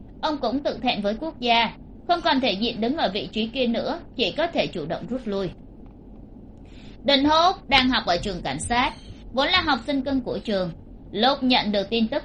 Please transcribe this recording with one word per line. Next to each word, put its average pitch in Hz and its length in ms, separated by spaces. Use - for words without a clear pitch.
ông 302 160
cũng 247 240
tự - 200
thẹn 214 180
với 202 140
quốc 311 260
gia, 233 340
không 349 160
còn 294 160
thể 254 120
diện 208 280
đứng 240 160
ở 247 180
vị 185 180
trí 220 140
kia 254 200
nữa, 233 340
chỉ 202 160
có 320 140
thể 247 200
chủ 151 200
động 170 200
rút 254 180
lui. 196 260
Đinh 269 200
Húc 330 440
đang 254 200
học 233 180
ở 175 100
trường 175 260
cảnh 143 180
sát, 254 320
vốn 269 160
là 370 120
học 302 260
sinh 277 140
cưng 269 200
của 180 180
trường. 190 320
Lúc 254 300
nhận 233 300
được 196 180
tin 226 180
tức 294 160